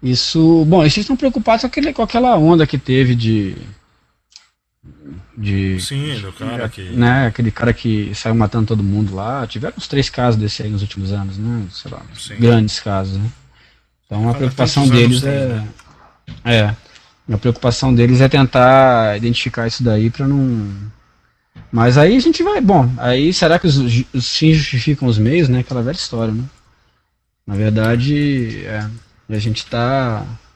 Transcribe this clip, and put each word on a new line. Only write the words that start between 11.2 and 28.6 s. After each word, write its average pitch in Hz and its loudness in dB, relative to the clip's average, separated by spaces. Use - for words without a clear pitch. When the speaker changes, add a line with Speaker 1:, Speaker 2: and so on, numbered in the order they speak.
Speaker 1:
né? 113 -6
Sei - -16
lá, - -16
Speaker 2:
Sim. - -16
Speaker 1:
grandes 113 4
casos, 98 -4
né? 104 -4
Então 104 -4
a 110 0
Speaker 2:
Cada 139 -4
Speaker 1:
preocupação 131 0
Speaker 2:
tantos 123 6
Speaker 1:
deles 123 4
Speaker 2:
anos 139 -2
tem, 120 2
Speaker 1:
é, - 4
Speaker 2:
né? 104 -2
Speaker 1:
é, 120 -4
a 107 -2
preocupação 123 0
deles 120 4
é 135 6
tentar 127 4
identificar 117 -4
isso 117 -6
daí 113 2
pra 135 -4
não. 131 0
Mas 120 4
aí 170 6
a 269 4
gente 330 2
vai, 392 0
bom, 180 4
aí 127 0
será 170 2
que 185 -2
os, 147 2
os 123 -6
fins 160 4
justificam 139 -2
os 113 2
meios, 135 2
né? 123 2
Aquela 123 -6
velha 127 -4
história, 113 -6
né? 117 -6
Na 101 -8
verdade, 113 0